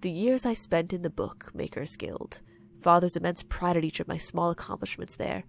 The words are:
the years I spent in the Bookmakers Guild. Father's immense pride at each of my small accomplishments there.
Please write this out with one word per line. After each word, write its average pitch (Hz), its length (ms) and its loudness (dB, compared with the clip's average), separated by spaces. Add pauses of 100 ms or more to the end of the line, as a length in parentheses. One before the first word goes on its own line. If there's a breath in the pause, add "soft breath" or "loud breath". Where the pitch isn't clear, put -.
the 185 80 -2
years 226 340 2
I 240 80 2
spent 175 400 0
in 180 100 -4
the 170 80 -2
Bookmakers - 840 -6
Guild. - 460 -10 (380 loud breath)
Father's 175 360 6
immense 170 260 -2
pride 175 340 0
at 160 80 2
each 156 140 -2
of - 100 -6
my 165 80 -4
small 165 340 0
accomplishments - 680 -6
there. - 320 -4